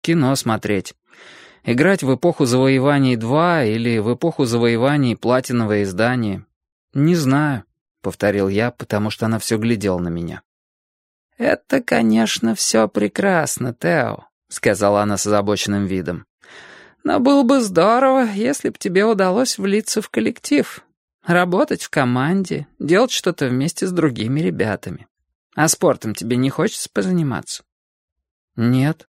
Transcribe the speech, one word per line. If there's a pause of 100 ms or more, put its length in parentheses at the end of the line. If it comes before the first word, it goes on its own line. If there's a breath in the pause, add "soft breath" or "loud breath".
Кино
смотреть. (680 loud breath)
Играть
в
«Эпоху
завоеваний
два»
или
в
«Эпоху
завоеваний»
платиновое
издание. (480)
Не
знаю», — (380)
повторил
я,
потому
что
она
все
глядела
на
меня. (960)
«Это,
конечно,
все
прекрасно,
Тео», — (220)
сказала
она
с
озабоченным
видом. (800 loud breath)
«Но
было
бы
здорово,
если
б
тебе
удалось
влиться
в
коллектив, (400)
работать
в
команде, (120)
делать
что-то
вместе
с
другими
ребятами. (480)
А
спортом
тебе
не
хочется
позаниматься?» (920)
«Нет».